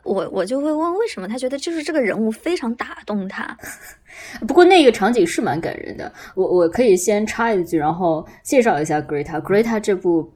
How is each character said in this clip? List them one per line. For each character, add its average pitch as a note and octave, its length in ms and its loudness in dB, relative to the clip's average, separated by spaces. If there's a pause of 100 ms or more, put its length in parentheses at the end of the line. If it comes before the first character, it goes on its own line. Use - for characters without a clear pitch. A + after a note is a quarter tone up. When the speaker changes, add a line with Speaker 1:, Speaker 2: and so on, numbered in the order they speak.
Speaker 1:
我， F#3+ 260 -4
我 - 140 -2
就 B3+ 160 -2
会 D4+ 100 -2
问 D#4+ 260 -2
为 A4 120 -2
什 - 140 -10
么， F#3 40 -8
她 A3 120 -8
觉 B3+ 100 -4
得 C4+ 80 -4
就 E4+ 160 -8
是 D#4+ 100 -6
这 D4+ 80 -6
个 D#4 120 0
人 G3 160 -2
物 A3 120 0
非 D#4 240 -4
常 A#3+ 200 -6
打 - 320 -12
动 G3+ 200 -4
她。 - 300 -12 (400)
Speaker 2:
<laughs> - 500 -16
不 A3 60 -4
过 D#4+ 100 8
那 F4+ 220 8
个 A#3+ 80 8
场 G#3 180 0
景 A#3 160 4
是 - 140 -4
蛮 D#3+ 180 -2
感 - 200 -6
人 - 180 -12
的， - 160 -12 (220)
我， F#3 120 0
我 F3 220 4
可 E3+ 140 0
以 A3 120 6
先 G#3 320 0
插 A#3 240 -2
一 F#3+ 140 0
句， E3+ 140 -2
然 D3+ 160 0
后 E3 320 -2 (160)
介 C#4+ 180 4
绍 G#3+ 180 2
一 D3+ 60 -2
下 D3+ 160 -2
Greta。 D3 400 -6
Greta G#3 400 0
这 G#3+ 140 0
部 E3+ 420 0